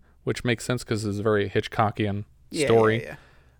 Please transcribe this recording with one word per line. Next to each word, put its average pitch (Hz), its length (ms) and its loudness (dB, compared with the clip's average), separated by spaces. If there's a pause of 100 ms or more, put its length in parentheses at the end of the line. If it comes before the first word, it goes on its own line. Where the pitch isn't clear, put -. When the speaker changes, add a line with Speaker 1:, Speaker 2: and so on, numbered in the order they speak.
(240)
Speaker 1:
which - 200 -4
makes 120 220 -2
sense 123 180 -4
'cause 110 220 -4
it's 101 140 -4
a 101 40 -4
very 101 260 2
Hitchcockian 104 760 -2 (240)
Speaker 2:
Yeah, - 160 -2
Speaker 1:
story. 113 380 4
Speaker 2:
yeah, 76 120 -14 (440)